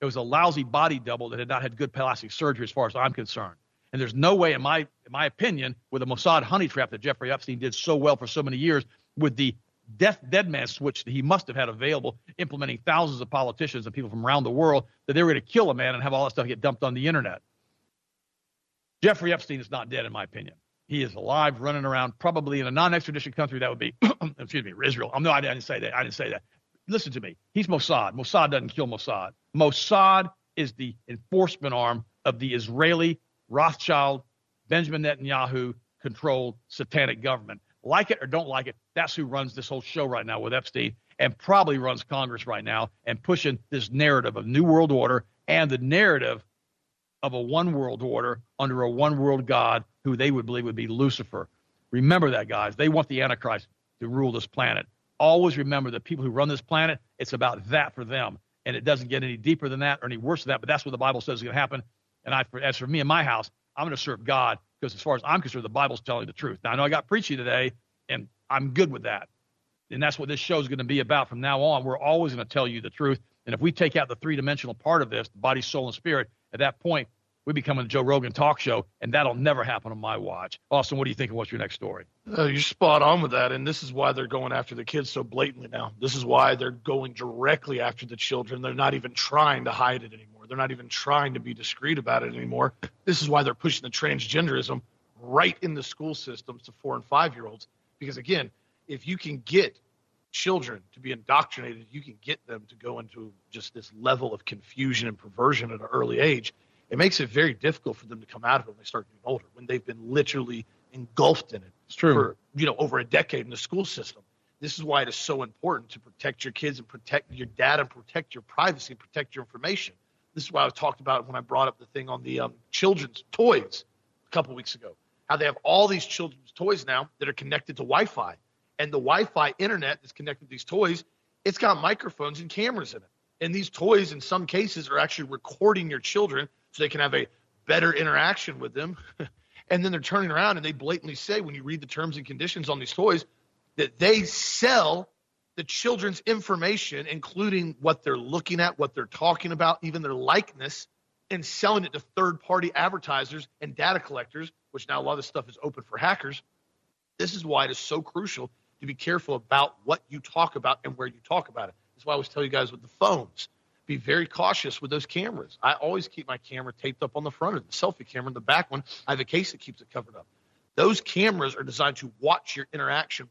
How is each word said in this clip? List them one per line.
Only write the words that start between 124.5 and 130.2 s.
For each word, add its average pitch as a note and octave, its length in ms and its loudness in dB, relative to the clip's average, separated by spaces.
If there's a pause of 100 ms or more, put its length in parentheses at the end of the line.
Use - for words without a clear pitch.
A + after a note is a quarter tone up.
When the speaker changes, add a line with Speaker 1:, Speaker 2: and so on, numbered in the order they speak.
Speaker 2:
weeks B2 200 -12
ago, G#2+ 200 -16 (320)
how D3+ 100 2
they D3 100 0
have C#3+ 160 -2
all F#3+ 260 8
these F3+ 160 0
children's - 480 -10
toys F3 340 0
now C3 220 -2 (100)
that C#3+ 100 -4
are C#3+ 60 -6
connected C#3+ 440 -6
to C#3 40 -8
Wi-Fi. B2 540 0 (420)
And D3 140 -4
the C#3+ 60 0
Wi-Fi D3+ 600 2
internet F3 440 -2
that's C3 100 -20
connected D3+ 340 -12